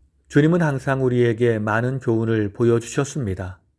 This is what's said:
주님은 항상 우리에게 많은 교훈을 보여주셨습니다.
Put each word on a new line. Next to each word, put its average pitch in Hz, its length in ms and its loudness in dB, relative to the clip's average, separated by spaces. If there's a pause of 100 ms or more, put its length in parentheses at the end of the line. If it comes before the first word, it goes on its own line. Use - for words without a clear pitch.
(280)
주님은 160 340 2
항상 135 440 -2
우리에게 120 540 2
많은 113 420 -2
교훈을 110 500 0
보여주셨습니다. 117 1080 -2 (180)